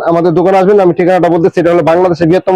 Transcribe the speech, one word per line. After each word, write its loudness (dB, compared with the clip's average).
আমাদের 0
দোকানে 0
আসবেন। 2
আমি 2
ঠিকানাটা 0
বলতেছি, 0
এটা 0
হলো 0
বাংলাদেশের 0
বৃহত্তম 0